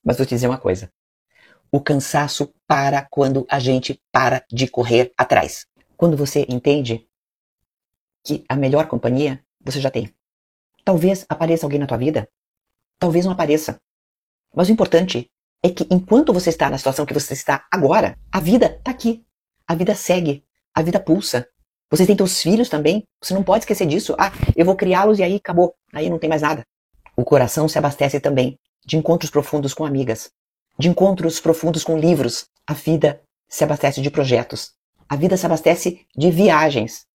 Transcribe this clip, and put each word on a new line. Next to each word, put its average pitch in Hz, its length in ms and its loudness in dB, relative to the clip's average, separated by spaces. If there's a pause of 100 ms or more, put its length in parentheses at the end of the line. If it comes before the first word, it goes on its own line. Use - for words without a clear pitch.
Mas - 140 -2
vou 131 80 0
te 127 80 -4
dizer 123 120 -2
uma 131 120 -2
coisa. 95 320 -4 (800)
O 139 80 0
cansaço 143 720 -4 (140)
para 139 440 0
quando 135 400 0
a 143 80 0
gente 127 420 -2 (120)
para 127 380 0
de 123 180 -2
correr 120 480 0
atrás. 110 500 0 (300)
Quando 170 200 2
você 143 320 -2
entende 123 600 -2 (1120)
que - 260 -6
a 131 80 -2
melhor 143 300 2
companhia 131 560 -2 (220)
você 135 160 -6
já 135 100 -2
tem. 107 240 -6 (680)
Talvez 190 440 0
apareça 165 380 -2
alguém 143 120 -2
na 143 80 -2
tua 127 100 -4
vida. 127 320 -2 (680)
Talvez 175 260 2
não 190 80 -2
apareça. 156 460 -2 (760)
Mas 175 140 2
o 220 40 4
importante 180 580 0 (320)
é 175 60 2
que 180 220 -2
enquanto 220 420 4
você 180 160 0
está 156 220 -2
na 135 80 -6
situação 135 260 -2
que 143 80 -8
você 139 220 -4
está - 360 -4
agora, 185 480 2 (140)
a 190 80 -2
vida 214 420 2
tá 269 80 -6
aqui. 233 340 -4 (440)
A 170 60 -2
vida 185 200 0
segue. 170 500 -2 (280)
A - 80 -2
vida 170 180 0
pulsa. 160 480 -2 (440)
Você 180 160 4
tem 202 100 4
teus - 240 0
filhos 220 280 2
também. 160 360 0 (180)
Você - 120 -6
não 196 80 0
pode 196 200 2
esquecer 190 240 -2
disso. 151 320 -2
"Ah, - 140 2 (240)
eu 165 80 4
vou 190 120 4
criá-los 196 420 2
e 196 40 0
aí 185 140 0
acabou. 175 380 0 (180)
Aí 156 160 -4
não 170 100 -4
tem 160 120 -2
mais 151 120 0
nada." 151 220 -2 (520)
O 123 80 -2
coração 147 440 2
se - 100 -2
abastece 143 400 0
também 135 400 -2 (260)
de - 120 -4
encontros 160 340 0
profundos 143 440 -2
com 156 100 -8
amigas. 135 460 -4 (480)
De 156 100 2
encontros 180 500 2
profundos 160 460 -2
com 160 140 0
livros. 151 480 0 (200)
A 151 60 -8
vida 151 480 0 (280)
se - 140 -4
abastece 143 380 -2
de 143 100 -2
projetos. 127 600 -2 (360)
A 143 80 -4
vida 185 200 0
se 185 100 -4
abastece 170 600 0 (100)
de 160 140 4
viagens. 156 840 2